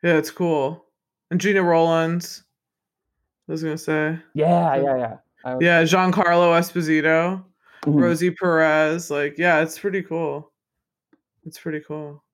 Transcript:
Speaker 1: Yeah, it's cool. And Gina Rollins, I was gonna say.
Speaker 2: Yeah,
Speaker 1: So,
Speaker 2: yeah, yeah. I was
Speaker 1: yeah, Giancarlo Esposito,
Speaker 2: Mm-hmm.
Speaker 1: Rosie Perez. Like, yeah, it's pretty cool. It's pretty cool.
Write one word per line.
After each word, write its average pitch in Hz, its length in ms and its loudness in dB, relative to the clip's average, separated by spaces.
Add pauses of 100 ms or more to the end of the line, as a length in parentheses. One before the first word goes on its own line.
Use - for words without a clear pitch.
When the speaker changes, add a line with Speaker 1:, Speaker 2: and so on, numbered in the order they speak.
Speaker 1:
Yeah, 170 140 2
it's 151 140 -2
cool. 160 540 -2 (460)
And 175 80 0
Gina 196 240 0
Rollins, 165 800 0 (1040)
I - 40 -10
was 160 120 -8
gonna 160 140 -6
say. 156 420 -4 (140)
Speaker 2:
Yeah, 165 420 2
Speaker 1:
So, 135 80 0
Speaker 2:
yeah, 135 140 0
yeah. 117 200 -6 (280)
I 127 100 -6
was 135 80 0
Speaker 1:
yeah, 170 200 4
Giancarlo 175 760 2
Esposito, 165 840 0 (400)
Speaker 2:
Mm-hmm. 147 160 2
Speaker 1:
Rosie 170 320 2
Perez. 160 800 0
Like, 147 260 -4
yeah, 165 240 2
it's 160 180 -4
pretty 190 240 -6
cool. 156 480 -8 (920)
It's 160 140 -18
pretty 156 220 -10
cool. 151 420 -16 (100)